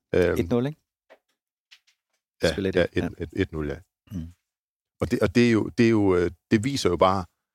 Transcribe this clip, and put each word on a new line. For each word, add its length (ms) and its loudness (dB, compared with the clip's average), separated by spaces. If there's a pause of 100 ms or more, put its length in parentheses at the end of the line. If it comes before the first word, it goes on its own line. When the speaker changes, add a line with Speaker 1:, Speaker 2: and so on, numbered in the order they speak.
(140)
Speaker 1:
Øhm, 260 2
Speaker 2:
Et 100 -4
nul, 160 -2
ikke? 140 -10 (1600)
Speaker 1:
ja, 100 0
Speaker 2:
Spiller 200 -4
de? 60 0
Speaker 1:
ja, 140 4
et, 100 -4
Speaker 2:
Ja. 60 -4 (100)
Speaker 1:
et, 180 -10
et 160 -4
nul, 160 -8
ja. 100 -10 (340)
Speaker 2:
Mm. 140 -10 (720)
Speaker 1:
Og 100 -4
det, 100 -2
og 140 0
det 120 4
er 60 2
jo, 160 0 (100)
det 80 6
er 40 4
jo, 260 2
øh, 140 0 (200)
det 140 2
viser 260 -2
jo 60 -2
bare, 280 2 (300)